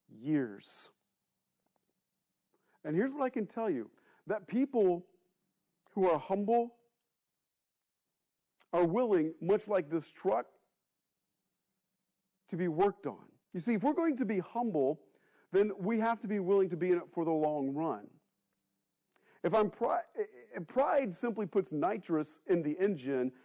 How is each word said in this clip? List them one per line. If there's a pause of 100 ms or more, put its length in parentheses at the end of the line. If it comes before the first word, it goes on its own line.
(100)
years. (1900)
And
here's
what
I
can
tell
you, (360)
that
people (880)
who
are
humble (2000)
are
willing,
much
like
this
truck, (2000)
to
be
worked
on. (300)
You
see,
if
we're
going
to
be
humble, (500)
then
we
have
to
be
willing
to
be
in
it
for
the
long
run. (1400)
If
I'm
pri-, (560)
if
pride
simply
puts
nitrous
in
the
engine (140)